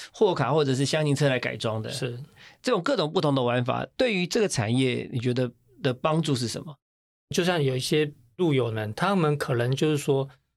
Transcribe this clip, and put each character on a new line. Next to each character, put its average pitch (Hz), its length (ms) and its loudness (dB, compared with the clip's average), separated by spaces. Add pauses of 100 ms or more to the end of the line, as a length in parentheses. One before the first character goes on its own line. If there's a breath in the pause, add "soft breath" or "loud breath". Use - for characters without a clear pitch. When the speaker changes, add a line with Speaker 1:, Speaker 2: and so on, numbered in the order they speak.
(120 loud breath)
Speaker 1:
货 196 220 2
卡 135 180 0
或 151 140 2
者 131 100 2
是 139 80 0
厢 156 220 0
型 143 100 2
车 143 140 2
来 127 100 0
改 123 160 -4
装 110 260 -4
的。 113 80 -8
Speaker 2:
是。 123 300 -6 (420 loud breath)
Speaker 1:
这 254 100 -2
种 208 120 2
各 196 120 0
种 160 160 0
不 180 80 0
同 151 140 2
的 135 80 2
玩 120 240 0
法， 123 220 -2 (100)
对 247 160 2
于 180 140 0
这 - 120 0
个 202 80 2
产 113 300 0
业， 123 340 0
你 127 80 -4
觉 123 140 0
得 123 180 -2 (300)
的 135 100 0
帮 160 300 0
助 151 140 0
是 117 120 -2
什 - 160 -8
么？ 147 140 -16 (560)
Speaker 2:
就 180 100 2
像 170 200 2
有 131 120 0
一 131 40 -2
些 151 340 0 (220)
路 170 180 2
友 120 180 2
们， 110 220 -4
他 196 220 0
们 151 200 2
可 143 200 -2
能 120 200 0
就 156 140 2
是 151 80 2
说， 135 320 0 (280 loud breath)